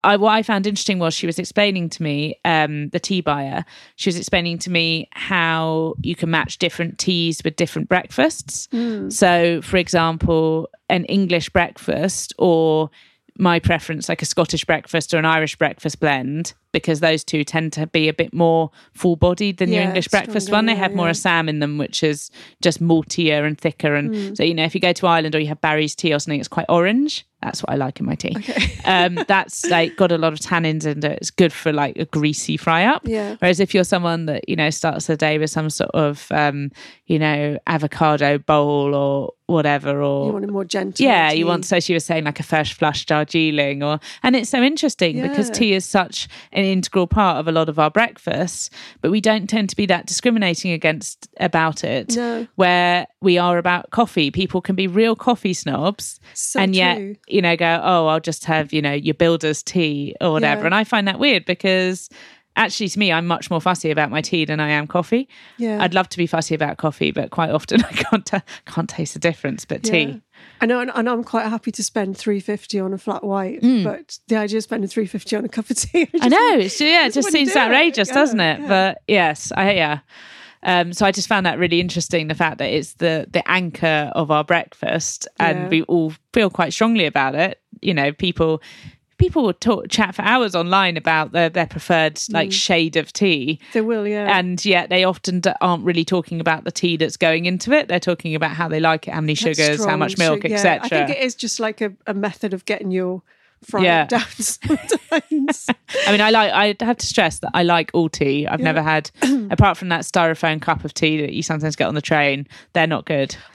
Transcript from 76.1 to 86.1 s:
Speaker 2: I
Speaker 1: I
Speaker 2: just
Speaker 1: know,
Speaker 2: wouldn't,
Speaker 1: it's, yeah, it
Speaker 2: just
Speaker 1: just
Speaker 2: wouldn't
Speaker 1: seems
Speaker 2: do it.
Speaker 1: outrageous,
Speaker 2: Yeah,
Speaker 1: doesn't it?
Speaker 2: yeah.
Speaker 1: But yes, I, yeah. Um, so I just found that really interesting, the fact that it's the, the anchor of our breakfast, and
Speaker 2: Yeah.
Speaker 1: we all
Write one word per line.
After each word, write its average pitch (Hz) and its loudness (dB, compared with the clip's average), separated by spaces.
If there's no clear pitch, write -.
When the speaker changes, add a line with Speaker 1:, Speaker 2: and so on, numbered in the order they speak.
Speaker 2:
I 339 -2
Speaker 1:
I 247 4
Speaker 2:
just - -
Speaker 1:
know, 320 6
Speaker 2:
wouldn't, 440 4
Speaker 1:
it's, - -4
yeah, 320 6
it 285 4
Speaker 2:
just 233 -4
Speaker 1:
just 262 2
Speaker 2:
wouldn't 311 0
Speaker 1:
seems 285 2
Speaker 2:
do 285 4
it. - 6
Speaker 1:
outrageous, 240 4
Speaker 2:
Yeah, 254 -6
Speaker 1:
doesn't 262 4
it? 160 2
Speaker 2:
yeah. - -8
Speaker 1:
But 190 2
yes, 170 2
I, 196 2
yeah. 151 0
Um, 175 2
so 208 2
I 196 6
just 190 -4
found 196 2
that 160 0
really 170 2
interesting, 170 -4
the 156 -2
fact 156 0
that 139 -2
it's 156 -4
the, 160 -2
the - -2
anchor 160 0
of 156 0
our 151 2
breakfast, - -4
and 165 0
Speaker 2:
Yeah. 185 -6
Speaker 1:
we 165 2
all 160 0